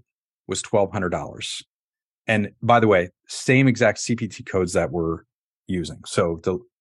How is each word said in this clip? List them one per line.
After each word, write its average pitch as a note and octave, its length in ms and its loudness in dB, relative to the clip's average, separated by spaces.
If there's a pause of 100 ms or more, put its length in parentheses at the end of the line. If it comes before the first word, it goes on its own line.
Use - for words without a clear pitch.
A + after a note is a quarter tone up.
(460)
was F#2+ 160 -6
twelve G2 300 0
hundred F#2+ 180 -2
dollars. - 520 -8 (640)
And G#2+ 260 0 (100)
by A#2 160 6
the A2+ 80 4
way, F2+ 240 4 (160)
same C3+ 400 2
exact A2 320 2
C - 160 -4
P A2+ 140 -6
T - 160 -16
codes F2+ 300 -2
that E2+ 180 -2
we're E2 300 -4 (440)
using. E2 400 -6
So E2 380 -2
the, F#2 140 -2 (220)